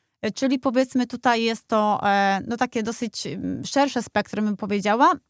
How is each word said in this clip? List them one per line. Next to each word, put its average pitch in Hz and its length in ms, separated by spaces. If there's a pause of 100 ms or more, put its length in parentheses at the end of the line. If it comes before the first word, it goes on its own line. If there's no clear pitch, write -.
(220)
E, 214 80
czyli 247 280
powiedzmy 254 480
tutaj 240 360
jest 226 260
to, 214 340
e, 196 440
no 233 100
takie 247 260
dosyć, 233 440
mm, 95 380
szersze 269 380
spektrum, 208 420
bym 208 120
powiedziała. 208 560 (180)